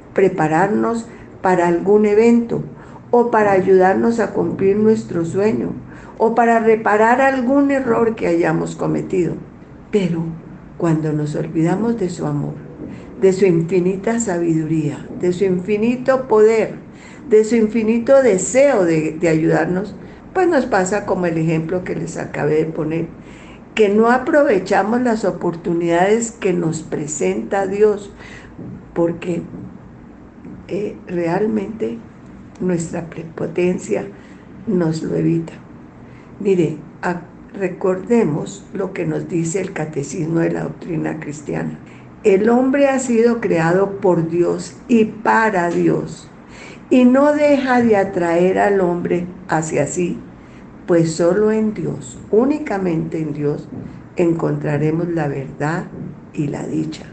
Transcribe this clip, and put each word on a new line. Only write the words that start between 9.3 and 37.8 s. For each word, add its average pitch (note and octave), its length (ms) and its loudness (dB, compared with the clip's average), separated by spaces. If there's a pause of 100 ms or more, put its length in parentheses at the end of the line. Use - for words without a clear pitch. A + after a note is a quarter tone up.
Pero E3+ 320 0 (540)
cuando D#3 360 0
nos D3+ 220 -2
olvidamos F#3 640 -2
de F#3 120 -4
su E3 160 -8
amor, D3 280 -4 (680)
de F#3+ 120 4
su G3 140 2
infinita F#3+ 760 0
sabiduría, D#3+ 840 -2 (140)
de F3+ 120 0
su G3+ 120 -2
infinito A3+ 840 0
poder, G#3+ 460 4 (540)
de G#3+ 160 6
su A3+ 120 0
infinito A#3 640 4
deseo A#3 640 4
de, D#3 280 0
de E3 160 -2
ayudarnos, E3 680 0 (400)
pues F#4 140 2
nos C#4 180 2
pasa G3+ 400 0
como F#3 200 -2
el E3 120 -2
ejemplo D#3+ 460 -2
que E3 120 -6
les D#3+ 200 -8
acabé D3+ 400 -2
de D#3+ 100 2
poner, D#3+ 400 -4 (680)
que G#3+ 140 4
no A3 220 4
aprovechamos A#3+ 880 2
las A3+ 240 0
oportunidades F3 1080 0
que F#3 200 -2
nos E3+ 300 -2
presenta F#3+ 840 -4
Dios, G3+ 460 0 (800)
porque, E3+ 500 -2 (1300)
eh, G#3 280 -6 (100)
realmente G#3+ 920 -4 (600)
nuestra F3 480 -4
prepotencia F3+ 960 -4 (600)
nos F3 360 0
lo E3+ 140 -4
evita. E3 360 0 (880)
Mire, F3 360 0 (260)
a-, F3 200 -4 (320)
recordemos F#3+ 1160 -2